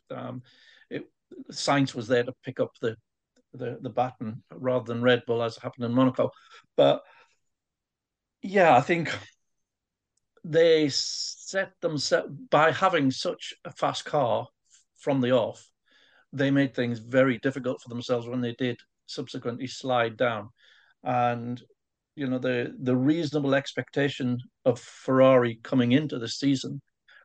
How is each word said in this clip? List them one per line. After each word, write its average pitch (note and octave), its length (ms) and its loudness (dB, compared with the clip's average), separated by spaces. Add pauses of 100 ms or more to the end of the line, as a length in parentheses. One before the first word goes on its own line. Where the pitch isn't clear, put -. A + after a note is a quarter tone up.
um, B2 320 -12 (480)
it, - 140 -10 (480)
Sainz C#3 420 0
was A#2 140 -8
there A#2+ 160 2
to B2 100 -10 (100)
pick C3+ 160 -8
up B2+ 120 -4 (100)
the, A2 160 -4 (560)
the, C#3 260 -10
the B2 120 -10
baton B2 600 -4
rather B2+ 400 -2
than A#2 120 -4
Red B2 220 4
Bull, A#2 180 -2
as A2+ 120 -4
happened - 300 -10
in A#2 80 -2
Monaco. B2 380 2 (440)
But, C#3+ 260 4 (1400)
yeah, F#3 340 6
I B2 60 6
think E3+ 340 -2 (1300)
they D#3+ 460 4
set - 920 -6
themselves, D#3 540 -2 (160)
by D#3+ 220 6
having D3+ 400 2
such - 420 -6 (120)
a D#3+ 60 -14
fast C#3+ 320 -4
car A#2+ 440 0 (500)
from C#3 240 0
the B2 100 2
off, A#2+ 320 0 (680)
they C#3 160 0
made C#3 240 2
things A#2+ 240 -2
very B2 400 2
difficult C3 440 -4
for - 80 -20
themselves A#2 380 -6
when B2 140 -6
they A#2 160 -4
did B2 220 -4 (260)
subsequently C3 640 -10
slide A#2+ 500 -2
down. A2+ 320 -2 (540)
And, B2 580 -2 (540)
you C#3+ 120 -6
know, B2+ 120 -2
the, B2 420 -2
the B2+ 140 2
reasonable C#3+ 600 0
expectation C3+ 840 -2 (280)
of A#2 140 2
Ferrari C3 840 4
coming B2 300 2
into D3 260 0
the A#2 80 -6
season C#3 540 -2 (440)